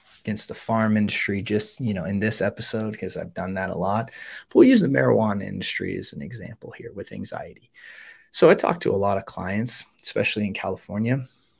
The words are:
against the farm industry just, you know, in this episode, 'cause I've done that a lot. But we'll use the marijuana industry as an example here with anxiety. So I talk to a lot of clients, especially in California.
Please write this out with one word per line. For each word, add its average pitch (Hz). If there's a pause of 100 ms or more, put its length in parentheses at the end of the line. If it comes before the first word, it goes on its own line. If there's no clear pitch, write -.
(220)
against 107
the -
farm 110
industry 101
just, -
you 107
know, 87
in 98
this 107
episode, 107
'cause 92
I've 85
done 92
that 95
a 90
lot. 98 (380)
But -
we'll 262
use 247
the 170
marijuana 110
industry 95
as 95
an -
example 117
here -
with 101
anxiety. - (600)
So -
I 202
talk -
to -
a 98
lot 98
of 95
clients, 98 (180)
especially -
in 95
California. 110 (320)